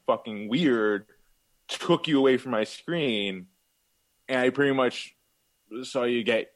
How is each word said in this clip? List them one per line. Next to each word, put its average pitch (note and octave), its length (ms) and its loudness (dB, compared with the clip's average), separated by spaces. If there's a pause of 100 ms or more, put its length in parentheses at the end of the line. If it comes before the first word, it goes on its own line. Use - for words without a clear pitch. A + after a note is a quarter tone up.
fucking G#2+ 440 -4
weird A2+ 580 2 (600)
took - 400 0
you C#3+ 100 2
away C3 200 4
from C3 120 -8
my A2 140 0
screen, G#2 840 -4 (840)
and C3 120 0
I B2+ 100 4
pretty C3+ 240 2
much B2+ 400 -2 (720)
saw B2 180 -4
you A#2+ 220 0
get A2+ 320 0